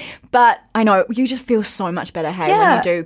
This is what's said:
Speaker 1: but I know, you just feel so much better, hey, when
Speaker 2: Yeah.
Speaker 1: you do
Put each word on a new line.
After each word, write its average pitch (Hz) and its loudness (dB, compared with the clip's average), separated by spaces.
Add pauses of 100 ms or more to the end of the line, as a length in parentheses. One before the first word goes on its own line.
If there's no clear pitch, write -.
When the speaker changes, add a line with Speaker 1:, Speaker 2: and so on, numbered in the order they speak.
(320)
Speaker 1:
but 240 4 (160)
I 220 0
know, 196 4
you 247 -2
just 254 -10
feel 220 0
so 190 -6
much 175 -8
better, 147 -6
hey, 180 -2
when 415 2
Speaker 2:
Yeah. 339 4
Speaker 1:
you 226 0
do 175 -2